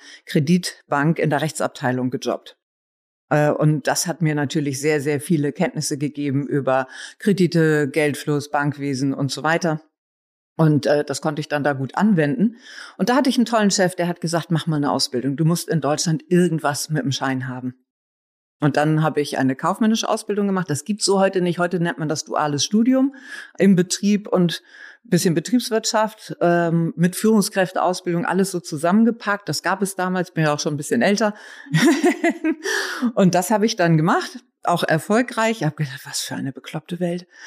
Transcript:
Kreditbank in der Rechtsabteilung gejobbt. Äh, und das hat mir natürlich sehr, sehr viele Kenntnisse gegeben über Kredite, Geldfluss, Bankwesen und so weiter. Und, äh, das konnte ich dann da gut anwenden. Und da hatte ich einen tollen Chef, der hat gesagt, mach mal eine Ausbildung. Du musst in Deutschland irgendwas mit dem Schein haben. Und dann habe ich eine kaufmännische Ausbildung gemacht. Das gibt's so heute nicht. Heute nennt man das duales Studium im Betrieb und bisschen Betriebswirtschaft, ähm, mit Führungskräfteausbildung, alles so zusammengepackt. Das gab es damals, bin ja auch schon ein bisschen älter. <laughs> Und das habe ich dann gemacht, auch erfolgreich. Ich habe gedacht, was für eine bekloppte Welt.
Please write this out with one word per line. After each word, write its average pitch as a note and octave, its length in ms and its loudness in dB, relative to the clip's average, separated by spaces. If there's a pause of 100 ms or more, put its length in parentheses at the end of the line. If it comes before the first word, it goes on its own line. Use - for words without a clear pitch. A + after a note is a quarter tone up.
(260)
Kreditbank D#3+ 920 0
in - 100 0
der C#3 120 0
Rechtsabteilung B2+ 680 -2
gejobbt. - 480 -6 (720)
Äh, D3 200 2
und D3+ 380 0
das C#3+ 200 -2
hat E3 140 -6
mir D#3 140 2
natürlich C#3+ 440 -2
sehr, D3+ 220 0
sehr D3 180 -2
viele D3 320 0
Kenntnisse D3+ 460 -4
gegeben C#3+ 500 -2
über C3 400 0 (300)
Kredite, D#3+ 720 2
Geldfluss, D3 600 -2
Bankwesen C#3 640 -2
und C3+ 180 -4
so C3+ 120 -8
weiter. D#3+ 380 0 (760)
Und, D3+ 280 4
äh, D3 180 2
das C#3+ 180 -6
konnte D#3 180 -4
ich D3 80 -6
dann D3 160 -2
da D3 100 2
gut C3 220 -8
anwenden. F3 640 2 (400)
Und F#3+ 120 0
da B3 60 2
hatte C#4 140 2
ich A3+ 80 0
einen A3+ 80 4
tollen G#3+ 260 2
Chef, F3+ 240 0
der E3+ 120 -2
hat F3 140 -6
gesagt, E3 300 -4
mach D#3+ 160 0
mal D#3 100 0
eine C#3+ 140 0
Ausbildung. C3 440 -2
Du E3 100 0
musst E3+ 240 0
in D#3 120 0
Deutschland D3+ 480 0
irgendwas D#3+ 600 0
mit D3+ 140 -2
dem C3+ 80 -2
Schein C3 360 -4
haben. B2+ 260 -8 (840)
Und D3 180 0
dann D#3 240 2
habe D3 200 2
ich - 180 -4
eine C3 160 2
kaufmännische A3 520 0
Ausbildung G#3 380 -2
gemacht. F#3+ 240 -2
Das C#3+ 160 -4
gibt's G#3 180 -4
so G3 160 2
heute F#3+ 220 2
nicht. F3 160 0
Heute F3 220 0
nennt E3+ 180 -2
man D3+ 100 -4
das D3+ 180 -4
duales D3 380 -2
Studium C4 520 2 (420)
im G3 180 6
Betrieb G3 520 0
und F3 340 0 (420)
bisschen F3 300 2
Betriebswirtschaft, A3 1080 -2
ähm, E3+ 540 2
mit F3+ 200 2
Führungskräfteausbildung, F#3 1080 0
alles F#3 280 0
so F3 80 -4
zusammengepackt. G3+ 880 0
Das - 140 -4
gab F#3+ 180 -2
es F#3+ 140 -2
damals, F#3 340 -2
bin D#3+ 140 0
ja D3 100 2
auch C#3+ 60 -2
schon D3+ 160 -4
ein - 20 -2
bisschen C#3 240 -2
älter. G#3 320 2 (380)
<laughs> D4+ 1400 0
Und F#3 180 4
das F#3 160 0
habe G#3+ 160 2
ich A3+ 100 -2
dann E3 220 4
gemacht, A3+ 460 0 (180)
auch E3+ 220 0
erfolgreich. A3+ 800 0
Ich - 20 -2
habe D3+ 120 -2
gedacht, C3+ 300 -6
was - 160 -8
für - 140 -8
eine C3+ 160 -6
bekloppte - 480 -10
Welt. F3 260 -4 (220)